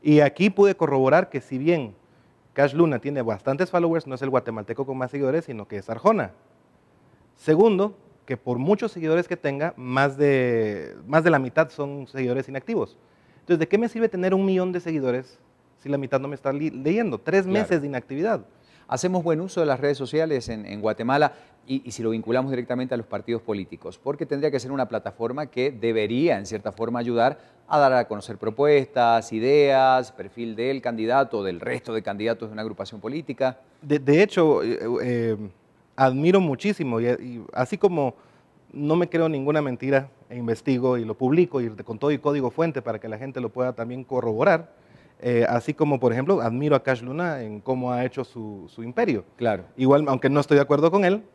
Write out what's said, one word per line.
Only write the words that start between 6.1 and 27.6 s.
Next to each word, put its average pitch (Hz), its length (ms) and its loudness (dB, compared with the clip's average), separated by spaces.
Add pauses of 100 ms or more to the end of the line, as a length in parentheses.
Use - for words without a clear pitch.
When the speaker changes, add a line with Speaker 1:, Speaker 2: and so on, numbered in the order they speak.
Speaker 1:
Segundo, 196 600 4 (300)
que 127 100 -6
por 123 220 -4
muchos 202 340 0
seguidores 165 340 0
que 175 100 -6
tenga, 147 400 -4
más 135 400 0
de, 117 800 2 (120)
más 156 180 4
de 175 60 6
la 151 80 6
mitad 135 320 0
son 139 360 -8
seguidores 131 420 -4
inactivos. 135 480 -4 (440)
Entonces, 170 180 2
¿de 160 100 0
qué 202 100 2
me 233 100 0
sirve 226 200 -2
tener 185 260 0
un 190 100 2
millón 185 280 0
de 180 80 -4
seguidores 131 580 -4 (400)
si - 100 -16
la 139 100 -2
mitad 135 220 -2
no 139 80 -8
me 147 60 -8
está 139 180 -4
li-, 147 180 -2
leyendo? 156 480 -2
Tres 190 260 2
Speaker 2:
Claro. 185 140 0
Speaker 1:
meses 170 220 0
de 143 80 -6
inactividad. 139 560 -4 (420)
Speaker 2:
¿Hacemos 180 380 0
buen 160 160 2
uso 185 200 -4
de 156 60 4
las 131 140 0
redes 143 180 2
sociales 147 500 -2
en, 107 180 -8
en 101 140 -10
Guatemala? 123 520 2 (340)
Y, 135 180 -4
y 120 80 -12
si 120 100 -10
lo 113 80 0
vinculamos 117 400 -2
directamente 127 440 -4
a - 20 -4
los 113 100 -8
partidos 113 360 -6
políticos, 95 560 -8
porque 147 280 -6
tendría 147 240 -2
que 135 100 -2
ser 131 120 -10
una 135 160 -2
plataforma 117 580 -6
que 127 240 -2
debería, 117 680 0
en 98 80 -8
cierta 104 260 -8
forma, 117 260 -4
ayudar 120 400 2 (300)